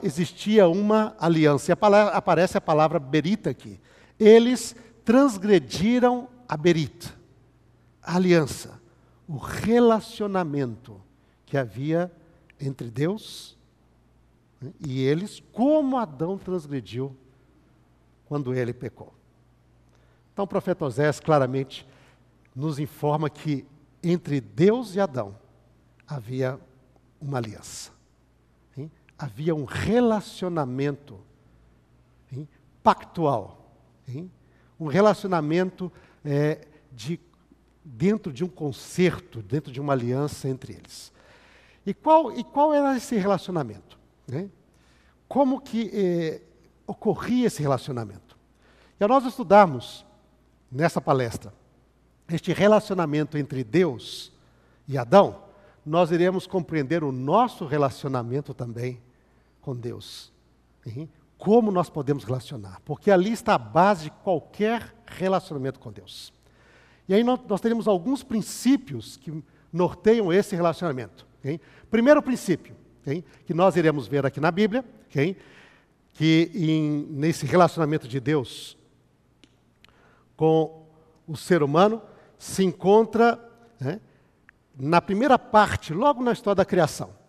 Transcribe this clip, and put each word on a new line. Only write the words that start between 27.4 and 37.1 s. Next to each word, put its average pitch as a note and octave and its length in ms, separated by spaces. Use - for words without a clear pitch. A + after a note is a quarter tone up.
hein? D3+ 160
Havia D3 360
um D3 120
relacionamento, D3+ 1500
hein, C#3+ 160
pactual, - 920
hein? D#3 240
Um D#3+ 80
relacionamento, F3+ 1040
é, D3 420
de, B2+ 280